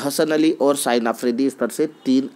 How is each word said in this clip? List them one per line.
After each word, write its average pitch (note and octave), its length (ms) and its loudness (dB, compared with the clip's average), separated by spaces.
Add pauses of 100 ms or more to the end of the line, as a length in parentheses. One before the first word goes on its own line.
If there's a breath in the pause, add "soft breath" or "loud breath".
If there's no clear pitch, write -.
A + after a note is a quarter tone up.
हसन D#3 260 0
अली D#3 220 2
और C#3 240 2
साइन A#2+ 300 0
आफरीदी, A#2+ 400 -2
इस B2+ 120 -4
तरह A#2 100 -2
से D3+ 180 -2 (180)
तीन C3+ 300 2